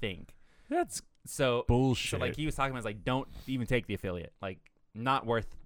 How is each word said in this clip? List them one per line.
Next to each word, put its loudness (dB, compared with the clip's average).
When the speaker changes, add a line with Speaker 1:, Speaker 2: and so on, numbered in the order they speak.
Speaker 1:
think. -6
Speaker 2:
That's 0
Speaker 1:
So, 2
Speaker 2:
bullshit. 4
Speaker 1:
so, -2
like, -2
he -2
was 0
talking 0
about, -6
it's -4
like, -6
don't 0
even -2
take 2
the -2
affiliate. -4
Like, -6
not 0
worth 0